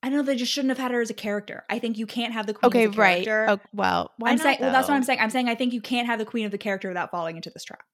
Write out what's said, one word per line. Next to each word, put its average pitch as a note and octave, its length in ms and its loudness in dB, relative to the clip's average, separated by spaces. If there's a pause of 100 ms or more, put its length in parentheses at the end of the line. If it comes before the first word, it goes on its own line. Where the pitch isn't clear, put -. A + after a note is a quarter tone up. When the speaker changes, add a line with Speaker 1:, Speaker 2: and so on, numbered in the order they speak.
Speaker 1:
I B3+ 60 -2
know, C#4+ 120 2
they C4+ 140 2
just A#3+ 160 -2
shouldn't C4 180 0
have B3+ 80 0
had B3+ 140 -4
her A#3+ 100 0
as A3+ 80 -2
a A3+ 40 -4
character. G#3 560 -6
I A3+ 100 -2
think A3+ 180 -4
you A3 80 -4
can't A#3 280 -6
have A3 120 -4
the G#3+ 80 -4
queen A#3+ 200 4
Speaker 2:
Okay, B3 40 6
Speaker 1:
as A3+ 80 6
a G#3+ 40 4
Speaker 2:
right. G3+ 400 4
Speaker 1:
character. G#3+ 180 2
Speaker 2:
Oh, G3+ 120 4 (140)
well, F#3 440 0
why A#3 160 2
Speaker 1:
I'm A#3+ 40 4
Speaker 2:
not, - 20 2
Speaker 1:
saying, C#4+ 220 2
well, C4 100 0
that's C4 180 2
what C#4+ 60 4
I'm C4+ 80 2
Speaker 2:
though? - 0 -
Speaker 1:
saying. B3+ 160 0
I'm A3 120 2
saying B3+ 180 0
I A3+ 60 0
think B3 180 -2
you A#3 80 -6
can't A#3+ 260 -2
have A#3 120 -2
the A3 60 -2
queen A3 200 -4
of G3+ 60 -4
the G3+ 60 -6
character G3 320 -4
without F3+ 220 -6
falling E3 260 -6
into - 140 -12
this - 140 -16
trap. - 180 -18 (100)